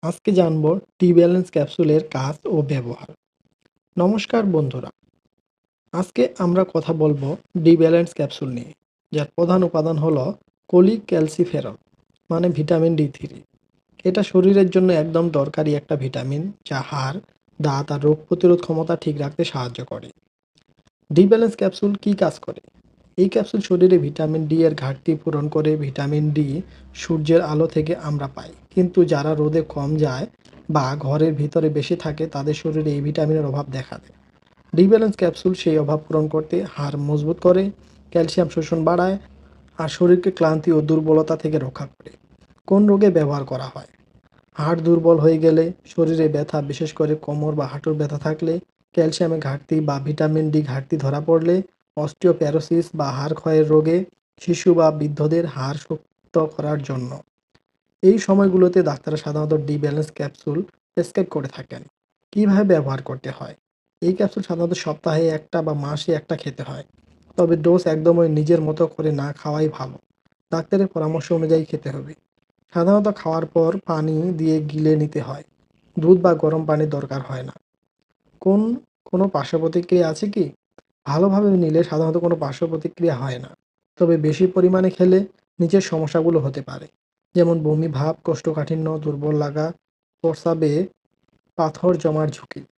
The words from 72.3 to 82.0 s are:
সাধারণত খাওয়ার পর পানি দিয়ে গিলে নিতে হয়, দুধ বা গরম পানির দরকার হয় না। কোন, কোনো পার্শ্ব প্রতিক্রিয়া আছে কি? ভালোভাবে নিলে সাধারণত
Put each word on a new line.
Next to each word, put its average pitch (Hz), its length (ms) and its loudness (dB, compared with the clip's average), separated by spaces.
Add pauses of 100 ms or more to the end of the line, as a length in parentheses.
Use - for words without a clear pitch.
সাধারণত 202 340 4 (140)
খাওয়ার 165 240 -4
পর 165 260 2 (140)
পানি 156 300 -2 (220)
দিয়ে 160 200 0 (120)
গিলে 156 260 2
নিতে 151 260 -2
হয়, 135 240 -12 (520)
দুধ 175 240 6
বা 180 120 4
গরম 156 320 0
পানির 151 300 0
দরকার 139 260 -8
হয় 131 260 -10
না। 135 80 -18 (840)
কোন, 196 200 2 (460)
কোনো 185 200 0
পার্শ্ব 156 320 -4
প্রতিক্রিয়া 170 500 0
আছে 160 260 -6
কি? 190 100 0 (600)
ভালোভাবে 190 520 2
নিলে 165 260 2
সাধারণত 160 340 -2